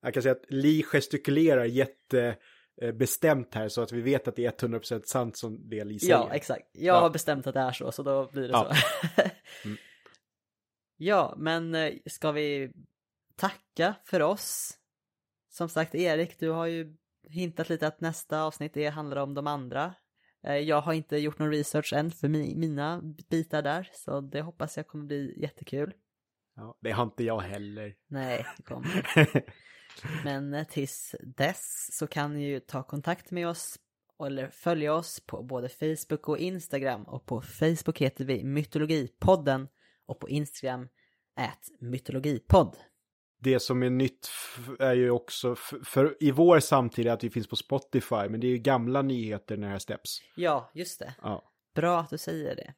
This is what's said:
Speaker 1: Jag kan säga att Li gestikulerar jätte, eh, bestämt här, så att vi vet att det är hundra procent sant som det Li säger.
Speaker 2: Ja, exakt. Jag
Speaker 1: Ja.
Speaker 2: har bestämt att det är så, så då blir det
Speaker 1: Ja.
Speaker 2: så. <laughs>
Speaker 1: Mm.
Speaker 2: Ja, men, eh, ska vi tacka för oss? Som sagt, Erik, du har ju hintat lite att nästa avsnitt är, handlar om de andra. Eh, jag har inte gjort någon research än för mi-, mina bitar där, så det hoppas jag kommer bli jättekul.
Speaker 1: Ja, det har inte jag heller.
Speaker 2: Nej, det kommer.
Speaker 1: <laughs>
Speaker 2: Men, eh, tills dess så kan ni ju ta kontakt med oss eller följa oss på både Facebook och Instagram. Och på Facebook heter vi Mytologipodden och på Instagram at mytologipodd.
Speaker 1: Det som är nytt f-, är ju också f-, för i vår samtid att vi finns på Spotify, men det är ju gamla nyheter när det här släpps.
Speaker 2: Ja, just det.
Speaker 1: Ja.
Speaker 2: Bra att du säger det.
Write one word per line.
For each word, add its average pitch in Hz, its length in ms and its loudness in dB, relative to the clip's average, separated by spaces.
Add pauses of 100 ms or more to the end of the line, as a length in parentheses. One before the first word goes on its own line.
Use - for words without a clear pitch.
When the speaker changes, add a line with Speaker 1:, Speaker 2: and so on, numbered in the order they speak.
Speaker 1:
Jag 123 120 -4
kan 127 100 0
säga 131 80 6
att - 180 0
Li 147 340 4
gestikulerar 143 800 4
jätte, 123 680 0 (460)
eh, 117 100 -2
bestämt 127 640 2
här, 107 140 -2
så 120 120 -4
att 113 100 -2
vi 120 100 -4
vet 131 260 2
att 123 80 -6
det 120 100 -2
är 117 160 -2
hundra 117 180 -2
procent 107 280 -6
sant 120 300 -2
som 110 320 -10
det 107 140 -6
Li 104 160 -8
säger. 180 140 4
Speaker 2:
Ja, 123 200 4
exakt. - 400 -6
Jag 175 220 4
Speaker 1:
Ja. 175 40 10
Speaker 2:
har 170 100 8
bestämt 151 380 -2
att 131 60 -4
det 135 60 0
är 131 120 0
så, 127 200 -6
så 143 120 -8
då 135 280 0
blir 135 160 -4
det - 60 -6
Speaker 1:
Ja. 117 220 4
Speaker 2:
så. 554 460 2
<laughs> - 440 -2
Speaker 1:
Mm. 107 120 -8 (1200)
Speaker 2:
Ja, 180 400 2
men, 165 380 -2
eh, 160 180 0 (120)
ska - 260 -4
vi 143 400 -2 (640)
tacka 196 680 -2
för 180 180 0
oss? - 520 -2 (760)
Som 170 200 -4
sagt, 160 260 -2
Erik, 170 440 0
du 160 100 0
har 165 160 -2
ju 165 300 -6 (340)
hintat 165 400 -4
lite 160 180 0
att 156 140 -6
nästa 160 420 -2
avsnitt 156 340 -6
är, 147 140 0
handlar 147 260 -6
om 139 160 -2
de 143 140 -4
andra. 143 460 -4 (540)
Eh, 143 100 0
jag 151 240 2
har 160 120 0
inte 156 240 -2
gjort 151 220 -2
någon 151 120 2
research 151 420 0
än 156 180 2
för - 160 -2
mi-, 151 300 0
mina 160 440 -2 (280)
bitar 160 320 0
där, 156 320 -2
så - 280 -6
det 139 200 -6
hoppas 156 360 -8
jag 156 100 -10
kommer 151 180 -10
bli 143 360 -4
jättekul. 143 520 -6 (640)
Speaker 1:
Ja, 113 260 -16
det 113 100 -4
har 113 120 0
inte 117 200 -4
jag 113 160 0
heller. 104 560 -10 (120)
Speaker 2:
Nej, 127 380 -6 (120)
det - 60 -20
kommer. 131 500 -4
Speaker 1:
<laughs> - 1120 0
Speaker 2:
Men, 143 300 -4
eh, 151 140 -6
tills - 480 -8 (220)
dess - 600 -4
så 151 100 -4
kan 147 260 -4
ni 147 140 -4
ju 139 120 -4
ta 139 240 -8
kontakt 170 480 -6
med 175 160 -4
oss - 320 -8 (460)
eller 135 240 -6
följa 156 440 0
oss 165 320 -2
på - 180 -10
både 127 260 -6
Facebook 156 600 -4
och 156 80 2
Instagram. 139 680 -2
Och - 220 -10
på 113 160 -4
Facebook - 600 0
heter 135 240 0
vi 131 180 0
Mytologipodden 147 1200 2 (380)
och - 140 -10
på - 100 -12
Instagram 131 580 -4 (480)
at - 240 -6 (200)
mytologipodd. 131 1000 2 (600)
Speaker 1:
Det 131 200 4
som 127 240 0
är 127 60 2
nytt 127 360 0
f-, - 440 -12 (100)
är 131 140 4
ju 123 180 6
också 120 420 0
f-, - 200 -10 (120)
för 143 340 4
i 151 120 6
vår 165 280 10
samtid 123 480 2
att 117 160 2
vi 117 60 -2
finns 110 180 -4
på - 80 -6
Spotify, - 600 -2 (140)
men 110 100 -4
det 123 80 0
är 123 40 4
ju 127 60 2
gamla 123 440 2
nyheter 110 560 -4
när 104 100 -6
det 98 40 -4
här 98 80 -4
släpps. - 420 -10 (140)
Speaker 2:
Ja, 151 380 -2
just 175 260 -10
det. - 220 -12
Speaker 1:
Ja. - 320 -8 (220)
Speaker 2:
Bra 170 240 2
att 165 100 -6
du 156 80 -6
säger 160 380 -6
det. - 220 -14